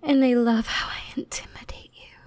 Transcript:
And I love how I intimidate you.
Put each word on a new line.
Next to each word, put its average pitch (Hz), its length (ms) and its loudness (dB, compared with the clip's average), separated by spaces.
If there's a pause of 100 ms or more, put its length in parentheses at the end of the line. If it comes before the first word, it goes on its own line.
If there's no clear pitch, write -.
And 277 220 4
I 254 80 4
love 233 340 2
how - 220 -4
I - 120 -10 (140)
intimidate - 760 -12
you. - 340 -20